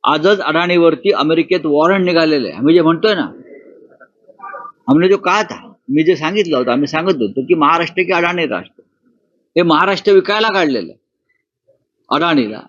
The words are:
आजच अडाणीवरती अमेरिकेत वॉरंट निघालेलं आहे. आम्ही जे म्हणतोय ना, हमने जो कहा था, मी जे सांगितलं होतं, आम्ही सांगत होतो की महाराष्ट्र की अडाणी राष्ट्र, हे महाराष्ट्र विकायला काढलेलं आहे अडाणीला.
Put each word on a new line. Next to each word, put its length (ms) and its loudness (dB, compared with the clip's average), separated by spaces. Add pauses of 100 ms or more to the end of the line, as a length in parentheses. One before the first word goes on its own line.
आजच 360 2
अडाणीवरती 720 0
अमेरिकेत 520 0
वॉरंट 400 2
निघालेलं 440 0
आहे. 80 -12
आम्ही 180 2
जे 80 4
म्हणतोय 320 0
ना, 180 -6 (1600)
हमने 200 4
जो 80 4
कहा 260 -2
था, 300 -10 (160)
मी 140 0
जे 140 2
सांगितलं 400 -2
होतं, 140 0
आम्ही 160 0
सांगत 240 -4
होतो 320 -2
की 120 0
महाराष्ट्र 480 0
की 100 -2
अडाणी 340 -2
राष्ट्र, 360 -10 (760)
हे 60 2
महाराष्ट्र 500 2
विकायला 360 2
काढलेलं 440 -2
आहे 120 -20 (1040)
अडाणीला. 580 -2